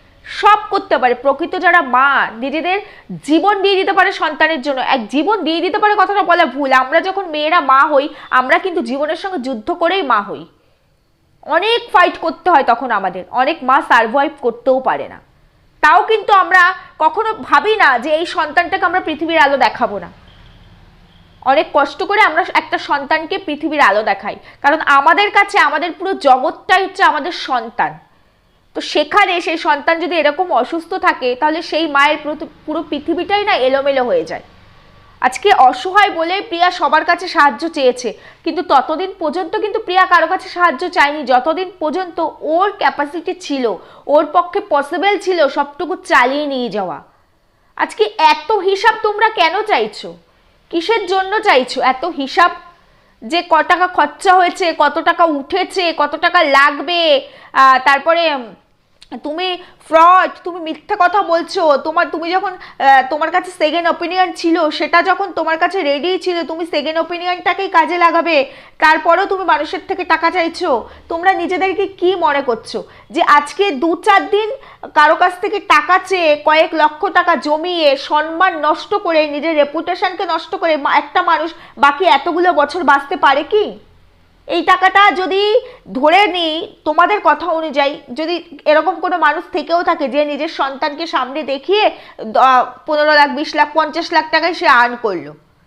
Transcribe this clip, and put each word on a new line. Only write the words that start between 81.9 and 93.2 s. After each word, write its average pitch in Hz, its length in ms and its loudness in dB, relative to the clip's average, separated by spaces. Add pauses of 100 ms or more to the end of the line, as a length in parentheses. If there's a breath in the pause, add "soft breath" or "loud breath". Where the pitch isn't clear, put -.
এতগুলো 339 480 2
বছর 349 300 0
বাঁচতে 277 320 2
পারে 302 280 2 (100)
কি? 415 120 2 (800)
এই 339 160 -2
টাকাটা 370 380 4 (200)
যদি 381 220 -2 (560 loud breath)
ধরে 320 280 4
নিই 330 260 -4 (320)
তোমাদের 349 380 2
কথা 302 240 0 (120)
অনুযায়ী, 285 340 -2 (260)
যদি 330 160 -4 (360)
এরকম 311 280 2
কোনো 359 180 -2
মানুষ 311 260 0 (120)
থেকেও 320 280 -2
থাকে 330 300 -2
যে 294 120 2
নিজের 294 340 -6
সন্তানকে 294 480 -6
সামনে 277 360 -4
দেখিয়ে 277 400 -2 (520 loud breath)
দ-, 262 300 4 (220)
পনেরো 302 320 2
লাখ, 285 180 4